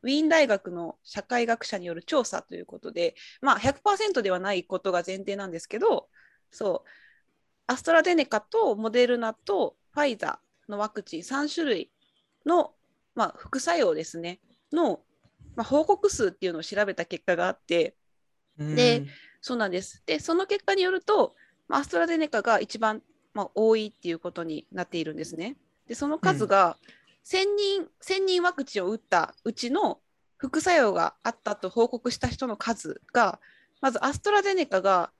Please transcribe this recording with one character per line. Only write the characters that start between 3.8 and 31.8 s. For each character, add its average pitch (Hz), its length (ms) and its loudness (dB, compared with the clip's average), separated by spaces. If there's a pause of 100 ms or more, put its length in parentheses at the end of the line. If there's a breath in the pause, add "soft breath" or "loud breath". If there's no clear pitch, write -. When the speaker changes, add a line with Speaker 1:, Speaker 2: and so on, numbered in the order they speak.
Speaker 1:
パ 415 120 2
ー 392 40 2
セ 427 120 -2
ン 392 40 -2
ト 269 100 0
で 196 80 0
は 180 100 0
な 196 120 -2
い 180 120 -2
こ 185 160 -6
と 190 100 -2
が 175 160 0
前 190 120 -8
提 196 180 -6
な 196 100 -10
ん 180 40 -10
で 165 100 -10
す - 80 -18
け 208 100 -6
ど、 392 300 2 (420 soft breath)
そ - 340 -4
う、 - 40 -20 (800 soft breath)
ア 254 100 0
ス - 60 -14
ト 330 100 0
ラ 330 100 6
ゼ 359 120 2
ネ 302 120 4
カ 214 140 0
と 403 340 0
モ 220 160 -4
デ 247 160 4
ル 240 120 0
ナ 226 160 -4
と 381 420 -2 (160)
フ 294 80 -4
ァ 294 100 2
イ 220 60 -6
ザ - 240 -6 (280)
ー - 20 -18
の 208 80 -6
ワ 214 120 -2
ク 208 120 -10
チ 165 160 -12
ン 175 60 -12
三 269 240 -4
種 - 180 -4
類 185 260 -4 (520)
の、 330 300 2 (400)
ま 220 120 2
あ、 - 120 -10
副 - 220 -8
作 339 180 0
用 190 160 4
で 160 100 -4
す - 140 -12
ね、 170 220 -10 (320)
の、 302 280 2 (540)
ま 226 80 -4
あ、 - 20 -4
報 294 200 2
告 392 260 4
数 214 180 0
っ 175 40 -2
て - 140 -6
い - 20 0
う 175 40 -2
の 160 80 -6
を - 20 -10
調 202 220 -2
べ 196 100 -2
た 170 100 -6
結 - 200 -10
果 180 120 2
が 180 100 0
あ 185 40 0
っ - 100 -10
て、 - 340 0 (640)
Speaker 2:
う 147 60 -6
ん。 151 100 -4
Speaker 1:
で、 233 320 4 (340 loud breath)
そ - 140 -6
う - 20 -2
な 214 120 0
ん - 20 -4
で 180 120 -4
す。 - 240 -18
で、 311 120 -2
そ 330 160 -2
の 381 120 0
結 403 180 -4
果 392 100 0
に 392 80 2
よ 370 80 2
る 381 100 -2
と、 392 360 2 (320 soft breath)
ま - 80 0
あ、 277 40 2
ア 285 40 -6
ス - 40 -12
ト 339 100 -2
ラ 330 80 4
ゼ 330 120 -2
ネ 311 100 0
カ 214 140 -2
が 226 180 4
一 214 180 -8
番、 214 240 -2 (320)
ま 202 100 -4
あ、 - 100 -10
多 220 220 4
い 214 200 -4
っ - 20 -20
て 175 100 -8
い 170 40 -2
う 165 60 -6
こ 175 140 -10
と 170 100 -8
に 156 300 -8
な 185 100 -6
っ 175 60 -6
て 175 100 -6
い 160 60 -2
る 160 100 -6
ん - 20 -10
で 156 80 -8
す 165 120 -12
ね。 202 200 -8 (300)
で、 - 80 -10
そ 285 140 -4
の 302 100 -2
数 190 280 2
が、 190 360 4
Speaker 2:
う - 40 -20
ん。 - 160 -20 (220 soft breath)
Speaker 1:
千 392 320 0
人、 392 300 -2 (140)
千 381 260 -2
人 359 160 2
ワ 359 100 2
ク 277 120 -6
チ - 160 -4
ン 185 40 -4
を 180 60 -2
打 220 60 -2
っ - 20 -12
た - 360 0 (100)
う 233 80 -2
ち 240 180 -6
の 320 300 0 (360)
副 294 240 -4
作 349 160 4
用 233 160 6
が 175 300 0
あ 220 60 -2
っ 226 120 -4
た 208 140 -4
と 185 160 -6
報 233 180 2